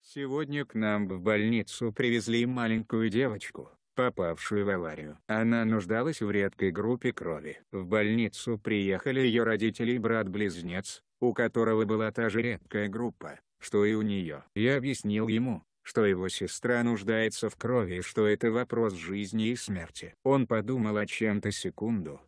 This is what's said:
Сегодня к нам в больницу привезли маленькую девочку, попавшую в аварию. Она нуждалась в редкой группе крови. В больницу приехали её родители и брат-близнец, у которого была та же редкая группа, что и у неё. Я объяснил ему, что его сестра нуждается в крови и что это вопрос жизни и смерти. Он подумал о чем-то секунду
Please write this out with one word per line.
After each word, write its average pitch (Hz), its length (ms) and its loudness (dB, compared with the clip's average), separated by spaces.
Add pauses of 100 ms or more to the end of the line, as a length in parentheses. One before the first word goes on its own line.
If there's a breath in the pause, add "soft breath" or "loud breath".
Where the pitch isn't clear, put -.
(140)
Сегодня 143 520 -4
к - 80 -20
нам 104 340 0
в 92 140 -6
больницу 110 680 0
привезли 117 540 2
маленькую 113 640 0
девочку, 110 640 -2 (240)
попавшую 101 720 0
в - 20 2
аварию. 80 480 -4 (100)
Она 113 380 2
нуждалась 110 560 0
в 104 100 0
редкой 98 400 2
группе 117 440 0
крови. 76 480 -8 (100)
В 95 140 -6
больницу 107 720 0
приехали 104 600 0
её 120 240 4
родители 113 480 0
и 123 60 0
брат-близнец, 98 1000 -2 (200)
у 123 120 2
которого 113 540 2
была 110 260 0
та 117 160 0
же 113 140 0
редкая 104 480 -4
группа, 110 500 -6 (180)
что 104 280 2
и 110 80 4
у 107 80 0
неё. 92 400 -2 (120)
Я 120 220 2
объяснил 113 520 -2
ему, 113 340 0 (200)
что - 220 2
его 92 240 2
сестра 120 540 -2
нуждается 110 680 0
в - 80 -8
крови 104 440 0
и - 20 -6
что - 240 0
это 107 260 2
вопрос 117 400 0
жизни 98 560 -2
и 123 80 0
смерти. - 580 -8 (100)
Он 135 220 4
подумал 107 520 0
о 104 80 -2
чем-то 107 460 -2
секунду 95 760 -4